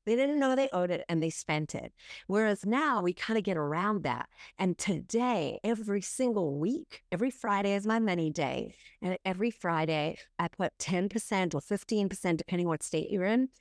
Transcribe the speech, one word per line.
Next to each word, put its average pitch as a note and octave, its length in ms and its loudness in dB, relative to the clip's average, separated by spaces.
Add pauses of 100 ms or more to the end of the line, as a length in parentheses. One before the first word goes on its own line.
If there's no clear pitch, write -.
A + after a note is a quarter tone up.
They A3 120 2
didn't C#4 240 4
know C4 160 4
they C4+ 180 2
owed F3+ 160 2
it F3 180 -2
and E3+ 140 2
they D#3+ 80 0
spent D#3 460 -4
it. - 180 -8 (320)
Whereas G#3 400 0
now A#3+ 380 2
we F3+ 100 2
kinda A3 280 -2
get F#3+ 140 0
around E3 480 0
that. B2 260 -4 (280)
And F#3 180 2
today, G3+ 880 -2
every G#3 380 -2
single G3 560 0
week, A3+ 540 -4
every G3 180 0
Friday G3+ 460 0
is G3+ 100 -2
my A3 140 2
money F3 320 2
day. C3 440 -2 (260)
And F3+ 240 -2
every F#3+ 260 0
Friday, D#3+ 680 0 (220)
I F3 80 0
put - 320 -2
ten F#3+ 280 0
percent F#3+ 460 -2
or C#3+ 80 0
fifteen G3+ 480 0
percent, F3 300 0
depending F3 280 -2
what D#3+ 140 0
state - 300 -4
you're F#3 140 0
in, B3 240 2 (120)